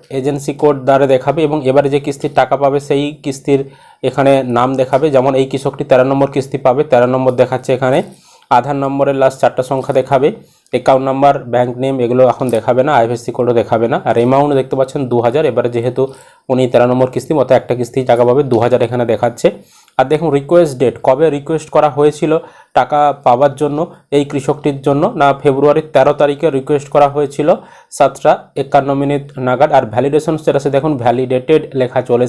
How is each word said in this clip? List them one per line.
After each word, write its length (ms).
এজেন্সি 440
কোড 140
দ্বারা 280
দেখাবে 340
এবং 100
এবারে 200
যে 100
কিস্তির 400
টাকা 180
পাবে 300
সেই 160
কিস্তির 380
এখানে 280
নাম 120
দেখাবে। 260
যেমন 240
এই 120
কৃষকটি 380
তেরো 220
নম্বর 220
কিস্তি 320
পাবে, 160
তেরো 220
নম্বর 280
দেখাচ্ছে 320
এখানে, 260
আধার 320
নম্বরের 380
লাস্ট 180
চারটা 240
সংখ্যা 360
দেখাবে, 280
অ্যাকাউন্ট 360
নাম্বার, 240
ব্যাংক 180
নেম 120
এগুলো 260
এখন 140
দেখাবে 320
না, 100
আইএফএসসি 400
কোডও 220
দেখাবে 320
না। 140
আর 140
অ্যামাউন্ট 400
দেখতে 200
পাচ্ছেন 220
দু 140
হাজার, 260
এবারে 240
যেহেতু 280
উনি 220
তেরো 200
নম্বর 220
কিস্তি 260
মতো 200
একটা 160
কিস্তি 240
টাকা 140
পাবে, 160
দু 120
হাজার 240
এখানে 180
দেখাচ্ছে। 420
আর 120
দেখুন 180
রিকোয়েস্ট 420
ডেট, 140
কবে 180
রিকোয়েস্ট 380
করা 220
হয়েছিল 340
টাকা 240
পাওয়ার 360
জন্য 180
এই 140
কৃষকটির 540
জন্য, 180
না 60
ফেব্রুয়ারির 540
তেরো 260
তারিখে 260
রিকোয়েস্ট 380
করা 200
হয়েছিল, 340
সাতটা 340
একান্ন 280
মিনিট 220
নাগাদ। 300
আর 60
ভ্যালিডেশন 440
স্ট্যাটাসে 380
দেখুন 160
ভ্যালিডেটেড 580
লেখা 180
চলে 200